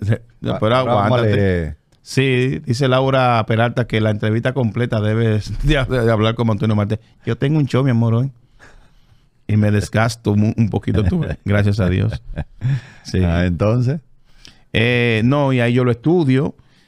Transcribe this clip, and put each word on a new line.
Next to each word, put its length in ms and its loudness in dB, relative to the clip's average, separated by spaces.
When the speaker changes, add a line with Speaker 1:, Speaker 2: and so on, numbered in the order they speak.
Speaker 1:
ser. 180 -2
Speaker 2:
Ah, 140 -4
Speaker 1:
Pero 100 0
Speaker 2:
vamos 180 0
a 40 2
Speaker 1:
aguántate. 300 2
Speaker 2:
leer. 400 0
Speaker 1:
Sí, 580 0
dice 280 -2
Laura 580 2
Peralta 400 0
que 140 -2
la 100 0
entrevista 440 -2
completa 460 -2
debe 480 0
<laughs> 160 -6
de, 200 2
de, 200 -2
de 80 4
hablar 240 2
como 160 0
Antonio 240 0
Marte. 240 -2
Yo 100 -4
tengo 220 0
un 80 0
show, 180 0
mi 60 2
amor, 240 2
hoy. 160 0
Y 80 2
me 160 2
desgasto 640 -2
mu-, 200 0
un 140 0
poquito, 340 -2
tú 160 0
ves. 240 -4
Gracias 360 0
a 80 2
Dios. 340 -2
Sí. 220 -4
Speaker 2:
Ah, 220 2
entonces. 540 0
Speaker 1:
Eh, 520 2
no, 280 2
y 80 0
ahí 140 0
yo 100 2
lo 60 2
estudio. 640 0